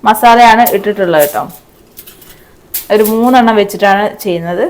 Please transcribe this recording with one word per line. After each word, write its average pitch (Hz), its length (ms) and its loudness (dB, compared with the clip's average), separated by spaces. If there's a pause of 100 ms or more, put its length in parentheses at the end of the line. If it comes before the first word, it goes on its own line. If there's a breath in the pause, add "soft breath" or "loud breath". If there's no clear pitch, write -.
മസാലയാണ് 233 560 4 (140)
ഇട്ടിട്ടുള്ളത് 190 480 0
കേട്ടോ. 143 180 -8 (1500 soft breath)
ഒരു 214 160 2
മൂന്നെണ്ണം 233 500 2
വെച്ചിട്ടാണ് 202 440 -2 (200)
ചെയ്യുന്നത്. 175 440 -4